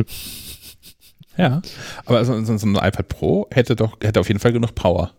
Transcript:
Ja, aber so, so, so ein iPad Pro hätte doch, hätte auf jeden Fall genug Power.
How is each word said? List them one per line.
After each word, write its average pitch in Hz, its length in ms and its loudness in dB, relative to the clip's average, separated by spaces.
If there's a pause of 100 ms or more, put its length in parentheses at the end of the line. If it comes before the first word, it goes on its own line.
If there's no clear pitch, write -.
(1400)
Ja, 165 240 2 (440)
aber 117 180 4
so, 117 220 0
so, 113 100 0
so 107 120 0
ein 101 80 4
iPad - 340 0
Pro - 420 0
hätte 123 240 2
doch, 110 260 -2
hätte 107 200 2
auf 92 80 -2
jeden 101 100 2
Fall 120 140 2
genug 117 200 0
Power. 90 460 0